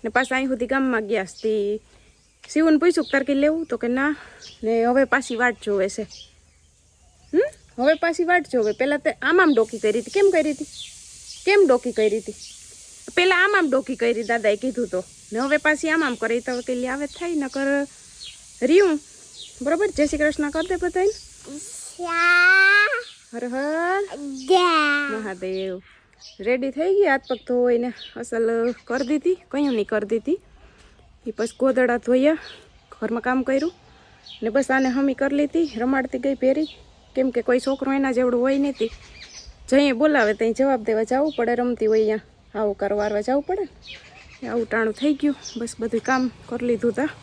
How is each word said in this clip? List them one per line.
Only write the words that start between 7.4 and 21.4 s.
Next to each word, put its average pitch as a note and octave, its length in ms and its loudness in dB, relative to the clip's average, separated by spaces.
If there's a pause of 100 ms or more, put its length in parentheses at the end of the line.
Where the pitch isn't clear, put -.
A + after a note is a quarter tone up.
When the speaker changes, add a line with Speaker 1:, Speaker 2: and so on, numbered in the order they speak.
Speaker 1:
હવે C#4+ 160 4
પાછી E4 300 -2
વાટ F4 280 0
જોવે. G#3+ 200 2
પહેલાં C#4+ 280 -2
તે D#4 100 -2 (120)
આમ D#4+ 180 4
આમ D#4+ 120 6
ડોકી A3+ 260 0
કરી G#3+ 220 0
હતી. A3 100 -10
કેમ G4 200 4
કરી D#4 220 2
હતી? D4 180 -8 (760)
કેમ G4 220 6
ડોકી B3 260 2
કરી G#3+ 280 0
હતી? G#3+ 160 -12 (800)
પહેલાં F4+ 300 2
આમ G4+ 100 2
આમ F4+ 140 2
ડોકી C4 280 -2
કરી, A#3 280 -2
દાદાએ G#3+ 320 0
કીધું A#3+ 320 -4
તો. F#3 160 -6 (280)
ને G#3+ 60 -4
હવે C#4 200 0
પાછી D4+ 320 -2
આમ D#4+ 120 0
આમ B3+ 140 -2
કરે A#3 240 -2
તો B3+ 120 -8
હવે B3 100 -6
કંઈ B3 240 -4
આવે C#4 200 -6
થાય, F4 280 -8
નકર C#4 340 -4 (960)
રહ્યું. D#4+ 380 4 (640)
બરોબર, E4 340 0
જય D4 100 4
શ્રી D4 120 -4
કૃષ્ણ D4+ 320 0
કર D#4+ 180 -4
દે F#4 80 -2
બધાને. F#4 340 0 (480)